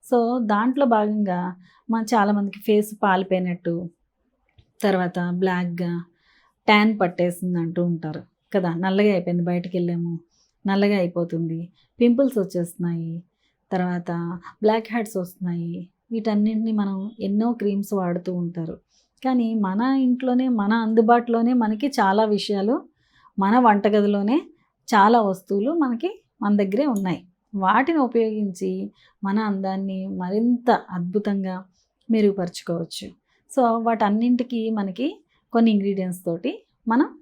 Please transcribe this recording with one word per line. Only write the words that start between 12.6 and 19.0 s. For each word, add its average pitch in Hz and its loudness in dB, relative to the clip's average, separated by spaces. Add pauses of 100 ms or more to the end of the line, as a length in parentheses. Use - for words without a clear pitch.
తర్వాత 180 -4 (500)
బ్లాక్ 220 0
హెడ్స్ 214 -4
వస్తున్నాయి. 175 -8 (220)
వీటన్నింటినీ 220 0
మనం 196 -2
ఎన్నో 208 0
క్రీమ్స్ 202 -2
వాడుతూ 180 -2
ఉంటారు. 175 -6 (480)